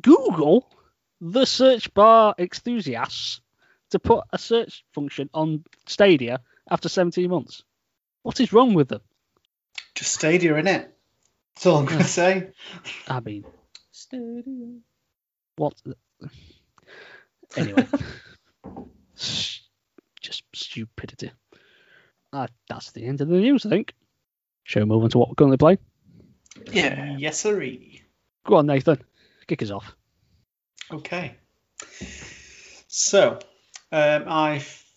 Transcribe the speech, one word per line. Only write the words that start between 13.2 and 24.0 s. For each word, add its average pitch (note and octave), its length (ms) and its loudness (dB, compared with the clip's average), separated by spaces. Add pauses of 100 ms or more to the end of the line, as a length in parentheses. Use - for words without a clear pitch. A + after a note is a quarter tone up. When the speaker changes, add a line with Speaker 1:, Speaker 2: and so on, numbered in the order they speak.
Speaker 3:
Stadia. A#3+ 800 -14 (800)
Speaker 1:
what D3 280 -6
the... C3+ 120 -16 (1600)
anyway. - 360 -2
<laughs> - 1200 -14
S-, - 460 -10 (600)
just - 220 -14 (100)
stupidity. - 800 -14 (1000)
Uh, C3 160 -8 (220)
that's - 220 -14
the A2 140 -16
end C3+ 160 -6
of C#3+ 80 -4
the F3+ 80 2
news, A#3+ 280 2
I G#3 40 -4
think. G3+ 240 -2 (720)